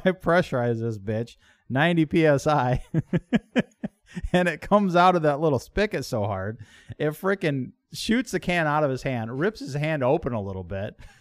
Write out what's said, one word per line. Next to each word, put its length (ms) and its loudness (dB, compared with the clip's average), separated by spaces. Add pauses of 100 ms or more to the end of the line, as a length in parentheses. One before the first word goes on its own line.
(120)
pressurize 680 0
this 200 -4
bitch, 360 -6 (340)
ninety 360 2
P 200 2
S 220 4
I, 360 2 (100)
<laughs> 1400 -4
and 140 4
it 140 -4
comes 340 2
out 200 6
of 80 0
that 160 2
little 200 2
spigot 460 -4
so 200 -2
hard, 340 -4 (400)
it 120 0
frickin' 600 -2 (220)
shoots 380 -2
the 80 -2
can 280 0
out 160 2
of 80 2
his 120 -6
hand, 360 -4
rips 200 -2
his 140 -10
hand 300 -2
open 300 2
a 80 -4
little 220 -6
bit. 320 -8 (260)